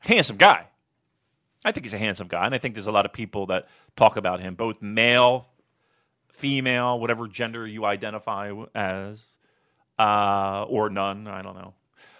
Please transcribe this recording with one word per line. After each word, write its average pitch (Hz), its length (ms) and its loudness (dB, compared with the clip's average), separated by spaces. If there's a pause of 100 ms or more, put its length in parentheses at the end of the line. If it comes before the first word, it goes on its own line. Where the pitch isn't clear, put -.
a - 40 -8
handsome 175 300 2
guy." 135 300 6 (960)
I 214 80 0
think 123 140 -8
he's 107 80 -10
a 104 60 -6
handsome 104 280 -4
guy, 87 180 -2
and 127 80 -2
I 127 40 -2
think 120 180 -6
there's 104 120 -8
a 107 40 -2
lot 101 140 4
of - 80 -8
people 101 340 -6
that 92 200 -2 (280)
talk 110 220 6
about 90 220 -2
him, 92 160 -10
both 113 260 -6
male, 123 640 4 (840)
female, 127 680 -2
whatever 117 280 -2
gender 113 380 -8
you 110 200 -8
identify 104 640 -4
w-, 101 260 -12
as, 101 480 -6 (760)
uh, 101 640 2
or 107 260 -2
none, 98 380 -6
I 95 140 -12
don't 95 140 -14
know. 92 180 -20 (460)